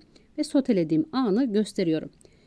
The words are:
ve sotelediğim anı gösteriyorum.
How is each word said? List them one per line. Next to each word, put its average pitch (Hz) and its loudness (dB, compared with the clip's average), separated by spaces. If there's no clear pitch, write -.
ve 302 -2
sotelediğim 175 2
anı 240 0
gösteriyorum. 190 -2